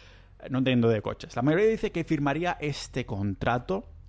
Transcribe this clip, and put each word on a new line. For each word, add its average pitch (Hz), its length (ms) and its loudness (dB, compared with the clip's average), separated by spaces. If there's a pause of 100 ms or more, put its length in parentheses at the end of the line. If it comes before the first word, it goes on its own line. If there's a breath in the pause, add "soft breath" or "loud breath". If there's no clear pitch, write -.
(520 loud breath)
No 127 60 -2
entiendo 123 320 4
de 110 120 4
coches. - 360 -8
La 120 40 -2
mayoría 160 260 4
dice 220 260 0
que 165 100 -2
firmaría 151 560 0
este 139 460 -6
contrato 104 840 -2 (220)